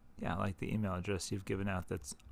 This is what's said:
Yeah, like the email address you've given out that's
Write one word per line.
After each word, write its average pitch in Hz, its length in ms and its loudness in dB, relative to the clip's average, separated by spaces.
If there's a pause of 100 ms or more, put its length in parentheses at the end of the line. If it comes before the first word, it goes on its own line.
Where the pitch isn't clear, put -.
(200)
Yeah, 87 160 0
like 98 240 2
the - 140 0
email 104 200 4
address 90 380 0
you've 101 140 -2
given 98 220 0
out 92 200 0
that's - 280 -4 (160)